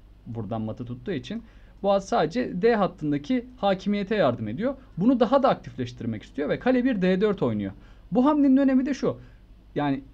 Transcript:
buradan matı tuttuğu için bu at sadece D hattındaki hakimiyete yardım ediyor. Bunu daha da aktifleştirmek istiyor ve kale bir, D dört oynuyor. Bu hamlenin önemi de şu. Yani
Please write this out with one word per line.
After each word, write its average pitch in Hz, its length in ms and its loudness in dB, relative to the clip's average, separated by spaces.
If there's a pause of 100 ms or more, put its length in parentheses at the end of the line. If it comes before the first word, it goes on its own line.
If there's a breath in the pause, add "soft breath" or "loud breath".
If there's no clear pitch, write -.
(260)
buradan 110 360 -8
matı 110 220 -8
tuttuğu 123 280 -10
için 185 300 -8 (400 soft breath)
bu 202 100 2
at 196 160 0
sadece 190 540 -2
D 226 140 4
hattındaki 175 720 -2 (100)
hakimiyete 202 580 -2
yardım 123 340 2
ediyor. 202 260 -4 (240 loud breath)
Bunu 226 220 2
daha 247 220 4
da 262 60 4
aktifleştirmek 117 720 -4
istiyor 285 260 -6
ve 165 100 0
kale 247 260 2
bir, 240 180 0
D 185 180 2
dört 208 220 0
oynuyor. 104 300 -2 (400 soft breath)
Bu 247 120 4
hamlenin 285 320 4
önemi 269 300 4
de 285 80 -2
şu. 160 240 -2 (560 loud breath)
Yani 143 280 -2 (100)